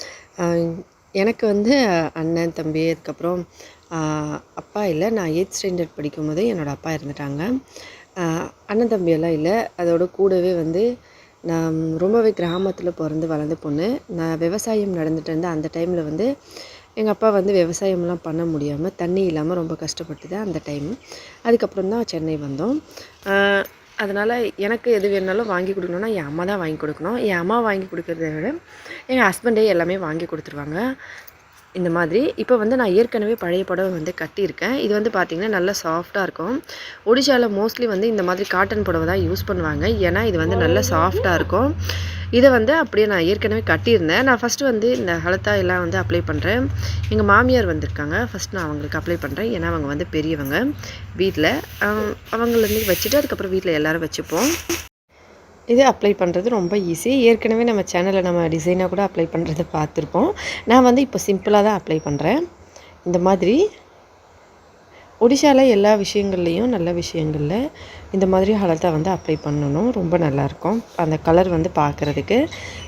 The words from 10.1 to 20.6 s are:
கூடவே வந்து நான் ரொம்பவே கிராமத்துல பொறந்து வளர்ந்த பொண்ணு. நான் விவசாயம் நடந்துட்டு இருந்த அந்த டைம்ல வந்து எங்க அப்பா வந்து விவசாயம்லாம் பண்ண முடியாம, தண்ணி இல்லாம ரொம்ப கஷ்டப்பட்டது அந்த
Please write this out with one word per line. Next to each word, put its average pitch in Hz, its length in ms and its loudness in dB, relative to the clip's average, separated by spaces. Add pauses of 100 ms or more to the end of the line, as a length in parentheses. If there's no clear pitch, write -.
கூடவே 185 420 2
வந்து 175 440 0 (440)
நான் 160 560 -2
ரொம்பவே 214 400 2
கிராமத்துல 180 600 -2
பொறந்து 160 300 -4
வளர்ந்த 151 280 -4
பொண்ணு. 160 500 -4
நான் 165 320 -4
விவசாயம் 202 600 -2
நடந்துட்டு 160 320 -2
இருந்த 160 180 -2
அந்த 156 260 -4
டைம்ல 170 220 -2
வந்து 170 420 -2 (560)
எங்க 214 160 -2
அப்பா 214 200 0
வந்து 202 240 2
விவசாயம்லாம் 175 680 0
பண்ண 165 220 -4
முடியாம, 151 520 -4
தண்ணி 180 280 -2
இல்லாம 160 300 -2
ரொம்ப 165 220 -4
கஷ்டப்பட்டது 160 600 -10
அந்த 202 280 -6